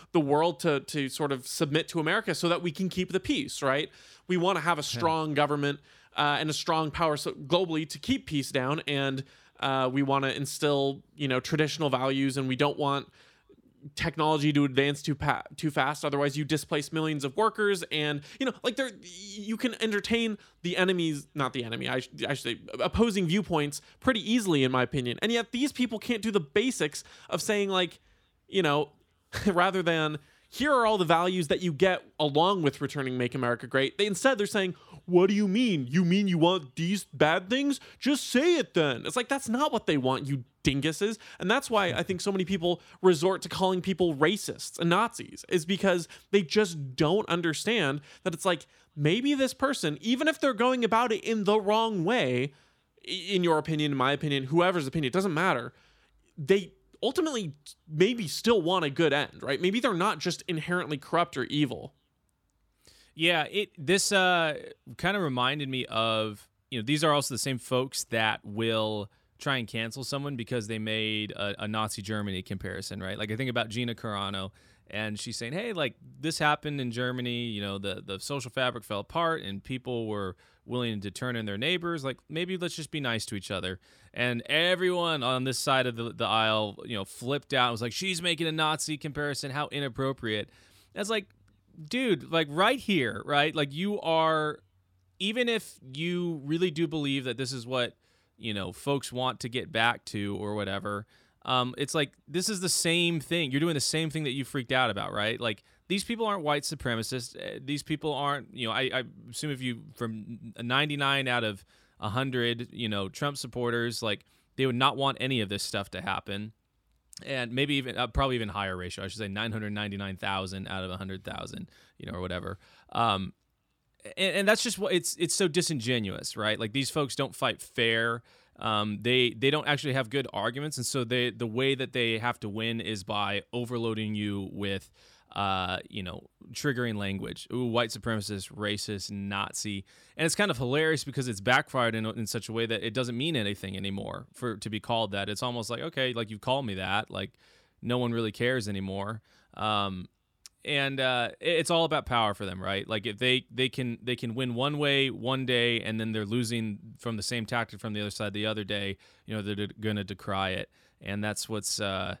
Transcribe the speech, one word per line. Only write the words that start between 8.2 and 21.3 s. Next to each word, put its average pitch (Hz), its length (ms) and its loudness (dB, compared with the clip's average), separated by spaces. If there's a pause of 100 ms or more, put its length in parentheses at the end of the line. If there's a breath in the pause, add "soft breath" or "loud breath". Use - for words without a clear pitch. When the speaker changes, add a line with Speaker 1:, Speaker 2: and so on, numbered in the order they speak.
Speaker 1:
peace 143 260 -2
down. 135 360 0
And, 139 360 0 (360 soft breath)
uh, 135 340 2
we 139 80 2
wanna 135 280 2
instill, 139 720 0 (120)
you 147 120 -4
know, 131 120 2
traditional 147 520 0
values, 135 460 2
and 135 100 0
we 131 80 0
don't 143 240 2
want 139 320 0 (840 soft breath)
technology 151 580 2
to 143 140 6
advance 139 380 2
too 151 100 0
pa-, 143 300 0 (140)
too 156 120 -2
fast. 143 340 0
Otherwise, 143 320 2
you 151 80 -2
displace 151 480 -2
millions 156 320 0
of 135 140 -4
workers. 208 540 2
And, 147 300 -2 (180 loud breath)
you 262 80 0
know, 233 60 0 (100)
like, 240 140 0
there, 262 120 -2 (140)
you 202 540 -8
can 233 220 0
entertain 220 600 0 (240 soft breath)
the 180 120 0
enemies, 175 600 2